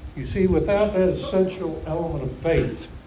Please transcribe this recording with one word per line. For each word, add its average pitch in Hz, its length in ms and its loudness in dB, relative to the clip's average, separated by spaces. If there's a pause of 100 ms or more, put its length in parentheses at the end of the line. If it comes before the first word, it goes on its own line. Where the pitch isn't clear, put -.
(140)
You 139 120 -8
see, 190 200 2
without 202 460 4
that 185 160 4
essential 180 800 0
element 160 380 -4
of 131 140 -6
faith 156 500 0 (180)